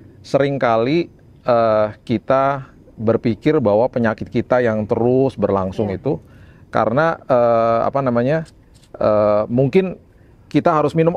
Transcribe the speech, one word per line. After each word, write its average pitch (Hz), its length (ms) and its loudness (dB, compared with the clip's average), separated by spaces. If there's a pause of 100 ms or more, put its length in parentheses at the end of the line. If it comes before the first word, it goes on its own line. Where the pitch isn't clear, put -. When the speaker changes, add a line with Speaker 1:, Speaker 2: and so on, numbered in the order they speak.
(220)
Speaker 1:
seringkali, 135 880 -2 (320)
eh, 113 460 0 (180)
kita 135 640 -2 (240)
berpikir 113 640 -2
bahwa 110 320 2
penyakit 107 400 -4
kita 123 320 0
yang 110 240 -2
terus 127 480 0
berlangsung 98 560 -2
Speaker 2:
Iya. 92 80 -6
Speaker 1:
itu 151 240 -6 (480)
karena, 120 560 0
eh, 117 540 2 (100)
apa - 160 -4
namanya, 131 400 -2 (480)
eh, 107 560 2
mungkin 139 480 0 (500)
kita 151 240 0
harus 151 240 0
minum 165 200 2